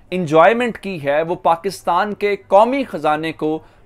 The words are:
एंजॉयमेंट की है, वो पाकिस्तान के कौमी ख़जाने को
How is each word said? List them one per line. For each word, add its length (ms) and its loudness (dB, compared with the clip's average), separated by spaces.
एंजॉयमेंट 640 2
की 220 -10
है, 240 0
वो 120 -4
पाकिस्तान 800 -2
के 240 -4
कौमी 480 2
ख़जाने 480 -4
को 300 -4